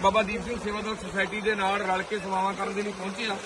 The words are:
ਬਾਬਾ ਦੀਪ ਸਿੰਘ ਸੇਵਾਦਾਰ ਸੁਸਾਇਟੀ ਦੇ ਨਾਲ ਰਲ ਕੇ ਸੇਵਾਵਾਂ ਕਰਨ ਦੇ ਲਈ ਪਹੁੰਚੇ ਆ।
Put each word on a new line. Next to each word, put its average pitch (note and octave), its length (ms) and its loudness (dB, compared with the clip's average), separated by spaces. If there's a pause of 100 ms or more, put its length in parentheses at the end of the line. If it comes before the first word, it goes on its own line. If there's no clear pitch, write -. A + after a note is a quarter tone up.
ਬਾਬਾ G3 200 6
ਦੀਪ G3+ 240 -2
ਸਿੰਘ A#3 180 -4
ਸੇਵਾਦਾਰ G#3 320 -2
ਸੁਸਾਇਟੀ F#3+ 460 -2
ਦੇ G#3+ 140 2
ਨਾਲ G3 260 2
ਰਲ F#3+ 200 2
ਕੇ G#3 180 -2
ਸੇਵਾਵਾਂ F#3+ 340 0
ਕਰਨ G3 200 -2
ਦੇ G3+ 80 -2
ਲਈ G#3 100 -2
ਪਹੁੰਚੇ F#3+ 340 -6
ਆ। G3+ 100 0 (100)